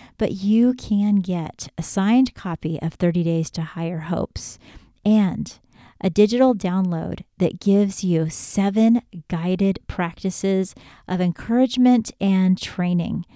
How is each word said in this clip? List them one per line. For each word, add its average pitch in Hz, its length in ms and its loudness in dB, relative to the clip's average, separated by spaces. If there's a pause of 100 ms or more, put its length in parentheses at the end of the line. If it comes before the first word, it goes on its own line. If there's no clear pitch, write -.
(180)
but - 140 -2
you 220 420 2
can 208 420 0
get 175 520 -4 (100)
a 170 60 -4
signed 233 500 2
copy 165 480 -6
of 160 120 -4
Thirty 175 280 0
Days 165 300 -2
to 165 100 -6
Higher 165 380 -8
Hopes - 580 -6 (460)
and 208 520 2 (440)
a 185 100 -2
digital 233 460 4
download 180 680 -2 (160)
that 175 220 0
gives 196 420 2
you 165 260 0
seven 214 720 0 (280)
guided 185 580 0
practices 190 880 -4 (320)
of 180 140 -2
encouragement 247 920 2 (100)
and 190 400 2
training 175 640 -4 (120)